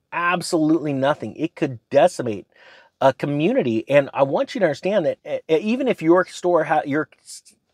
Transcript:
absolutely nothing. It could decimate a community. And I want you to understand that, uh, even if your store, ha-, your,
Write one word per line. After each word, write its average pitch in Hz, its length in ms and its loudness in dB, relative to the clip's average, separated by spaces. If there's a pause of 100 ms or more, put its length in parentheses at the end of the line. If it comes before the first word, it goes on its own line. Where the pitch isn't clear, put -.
(120)
absolutely 160 800 0
nothing. 135 420 -2
It 156 200 -6
could 135 240 -4 (100)
decimate 131 560 0 (560)
a 135 120 4
community. 147 760 -2
And 139 240 4
I 131 80 0
want 165 320 -2
you 254 60 -6
to 208 60 0
understand 175 420 -2
that, 127 180 -4
uh, 147 220 -6
even 214 400 0
if 202 140 -2
your 170 240 4
store, 175 400 0
ha-, 156 200 0
your, 151 240 -4 (640)